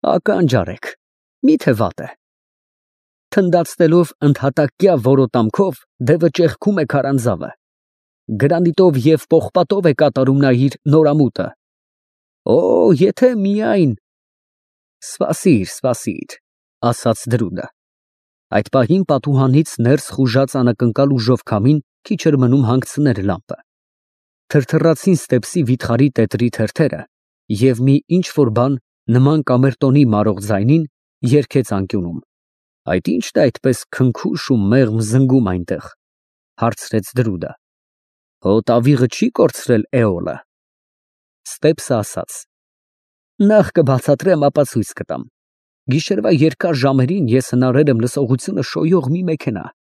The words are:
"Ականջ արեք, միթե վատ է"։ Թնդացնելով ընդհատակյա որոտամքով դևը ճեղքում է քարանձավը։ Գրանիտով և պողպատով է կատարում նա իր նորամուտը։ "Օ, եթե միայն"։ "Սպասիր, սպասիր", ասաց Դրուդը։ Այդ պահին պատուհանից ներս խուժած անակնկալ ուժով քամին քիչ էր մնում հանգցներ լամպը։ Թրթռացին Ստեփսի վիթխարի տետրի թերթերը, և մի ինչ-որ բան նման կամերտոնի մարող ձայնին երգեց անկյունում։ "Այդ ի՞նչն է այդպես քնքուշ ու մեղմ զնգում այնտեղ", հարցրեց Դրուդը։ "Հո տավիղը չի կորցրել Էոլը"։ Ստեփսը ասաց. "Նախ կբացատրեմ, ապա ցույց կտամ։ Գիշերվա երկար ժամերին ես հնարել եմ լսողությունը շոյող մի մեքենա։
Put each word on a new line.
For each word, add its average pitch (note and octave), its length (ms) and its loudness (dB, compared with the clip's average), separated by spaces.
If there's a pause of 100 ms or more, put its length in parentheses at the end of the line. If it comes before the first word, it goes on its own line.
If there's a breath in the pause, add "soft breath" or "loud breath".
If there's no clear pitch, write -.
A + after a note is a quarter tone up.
"Ականջ F3+ 500 0
արեք, F#2 360 -4 (520)
միթե - 300 2
վատ G2+ 300 -4
է"։ - 80 -14 (1200)
Թնդացնելով F3 840 2
ընդհատակյա D3 800 0
որոտամքով C3 760 0 (220)
դևը D#3 320 2
ճեղքում F3+ 520 -2
է - 20 0
քարանձավը։ B2+ 680 -2 (800)
Գրանիտով E3 680 2
և D3 260 2
պողպատով F3+ 640 0
է D3 40 4
կատարում C3+ 500 2
նա C#3 100 4
իր C3 300 2
նորամուտը։ D3 640 2 (1000)
"Օ, A2+ 120 4 (320)
եթե F#3+ 420 2
միայն"։ G3+ 640 0 (1080)
"Սպասիր, - 600 0
սպասիր", - 720 -8 (460)
ասաց A2+ 420 -2
Դրուդը։ A2 420 -4 (840)
Այդ G#2 160 -2
պահին E3 360 0
պատուհանից C#3 720 0
ներս B2 320 0
խուժած C3 460 -2
անակնկալ B2 600 0
ուժով A2+ 260 0
քամին A#2 360 0 (220)
քիչ - 200 -6
էր D3+ 160 2
մնում B2+ 300 2
հանգցներ B2+ 560 -2
լամպը։ - 360 -6 (920)
Թրթռացին D#3+ 680 0
Ստեփսի - 460 -2
վիթխարի B2 480 0
տետրի A#2 400 -2
թերթերը, A2+ 500 -4 (500)
և A2+ 300 0
մի C3+ 160 4 (120)
ինչ-որ D#3 420 0
բան B2 260 0 (320)
նման C3+ 340 2
կամերտոնի C3+ 640 2
մարող G#2 380 0
ձայնին A2+ 420 0 (380)
երգեց C3+ 500 0
անկյունում։ F#2+ 480 -4 (680)
"Այդ F#2 220 -2
ի՞նչն - 300 -4
է - 40 2
այդպես C3 440 -2
քնքուշ - 580 -4
ու C3 160 0
մեղմ A2 380 2
զնգում B2 500 2
այնտեղ", F2+ 360 -6 (760)
հարցրեց A2+ 520 -4
Դրուդը։ G#2 420 -4 (920)
"Հո F#2+ 160 2
տավիղը B2 460 2
չի G#3+ 220 -2
կորցրել - 640 0
Էոլը"։ F2+ 440 -2 (1120)
Ստեփսը - 480 -2
ասաց. - 440 -6 (1040)
"Նախ G#3 300 4
կբացատրեմ, D3 720 0
ապա C#3+ 240 2
ցույց - 260 -4
կտամ։ - 300 -12 (640)
Գիշերվա E3 440 0
երկար D#3+ 420 2
ժամերին C3+ 540 0
ես B2 200 2
հնարել B2+ 440 2
եմ A2+ 100 0
լսողությունը C3+ 640 -2
շոյող E3 420 -2
մի F3 140 -2
մեքենա։ D3 420 -6 (180)